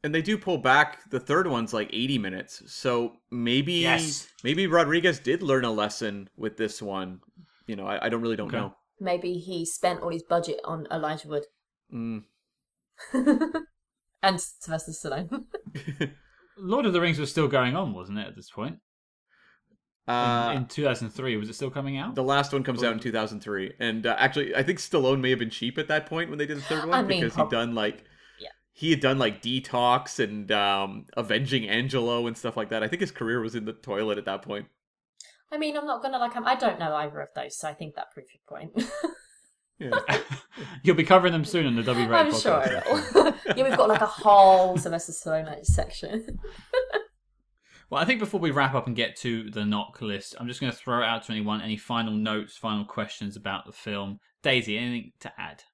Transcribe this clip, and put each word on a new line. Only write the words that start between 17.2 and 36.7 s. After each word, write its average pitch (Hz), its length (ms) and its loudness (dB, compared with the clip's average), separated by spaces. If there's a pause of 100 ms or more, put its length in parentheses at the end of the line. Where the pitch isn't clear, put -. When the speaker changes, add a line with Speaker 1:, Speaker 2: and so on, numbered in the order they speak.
Speaker 2:
still 151 180 2
going 127 280 4
on, 165 180 -2
wasn't 92 240 -8
it, 101 100 -6
at 101 80 -14
this - 140 -20
point? 107 280 -10 (1300)
Speaker 1:
Uh, 120 440 2
Speaker 2:
In, 139 120 -2
in - 40 -6
two - 180 -6
thousand 120 260 -2
three, 131 260 -4
was 107 120 -6
it 117 40 -12
still 135 160 -8
coming 139 280 -6
out? 147 180 -8
Speaker 1:
the 131 80 0
last 139 300 2
one 135 100 0
comes 120 180 -2
Speaker 2:
Or 123 60 2
Speaker 1:
out 113 60 2
in 110 60 -4
two 113 120 -6
thousand 107 300 -4
three. 98 380 -6
And, 113 280 -2
uh, 117 100 2
actually, - 380 0
I 135 80 2
think 165 160 -2
Stallone 135 400 2
may 127 100 0
have 127 100 2
been 113 100 -4
cheap 120 280 -6
at 151 120 -6
that 156 180 0
point 165 220 -4
when 151 100 -8
they 147 80 0
did 151 100 -8
the 139 40 -10
third 156 240 -4
one, 170 80 0
Speaker 3:
I 254 100 4
mean, 190 180 0
Speaker 1:
because 117 140 -2
Speaker 3:
prob- - 160 0
Speaker 1:
he'd 123 60 0
done, 117 180 -2
like, 107 300 -2 (340)
Speaker 3:
Yeah. - 80 -18 (260)
Speaker 1:
he 156 160 -2
had 143 120 4
done, 135 180 4
like, 107 220 0
Detox 123 840 0
and, 104 280 -4
um, 101 540 2 (100)
Avenging 117 540 0
Angelo 120 560 0
and 117 120 -4
stuff 113 200 -6
like 110 120 -4
that. 110 140 -2
I 110 40 -2
think 175 140 -4
his 185 100 -2
career 120 300 -4
was 110 120 -6
in 110 120 -6
the 110 80 -8
toilet 104 440 -2
at 101 80 -8
that 98 160 -4
point. 101 260 -10 (840)
Speaker 3:
I 302 60 -8
mean, 302 200 -2
I'm 294 80 -6
not 269 160 -4
gonna, 269 180 -2
like, 240 160 0
I'm, 233 100 -4
I 254 100 4
don't 247 240 0